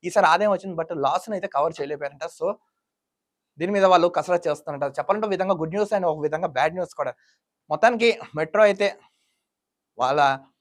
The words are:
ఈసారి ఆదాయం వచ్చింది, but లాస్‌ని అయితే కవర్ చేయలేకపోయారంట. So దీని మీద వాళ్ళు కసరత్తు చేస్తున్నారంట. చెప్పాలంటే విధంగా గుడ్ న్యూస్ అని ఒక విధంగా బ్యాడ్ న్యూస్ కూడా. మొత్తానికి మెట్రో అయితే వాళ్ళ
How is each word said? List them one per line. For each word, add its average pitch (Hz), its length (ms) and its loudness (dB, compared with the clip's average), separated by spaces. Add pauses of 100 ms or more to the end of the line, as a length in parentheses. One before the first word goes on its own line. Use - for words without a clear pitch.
ఈసారి 180 240 4
ఆదాయం 202 220 2
వచ్చింది, 185 260 -8
but 160 100 -6 (160)
లాస్‌ని 185 300 -2
అయితే 180 200 -8
కవర్ 156 220 0
చేయలేకపోయారంట. 147 480 -8 (100)
So 160 80 -6 (1120)
దీని 185 180 -4
మీద 190 180 4
వాళ్ళు 175 240 4
కసరత్తు 175 320 -2
చేస్తున్నారంట. 143 480 -6
చెప్పాలంటే 208 360 -2
విధంగా 185 280 -2
గుడ్ 160 140 -8
న్యూస్ 208 220 -2
అని 175 140 0
ఒక 156 140 -8
విధంగా 160 320 -4
బ్యాడ్ 160 200 0
న్యూస్ 175 220 -8
కూడా. 131 140 -6 (580)
మొత్తానికి 233 380 2 (300)
మెట్రో 202 280 4
అయితే 202 200 0 (1160)
వాళ్ళ 143 160 2 (400)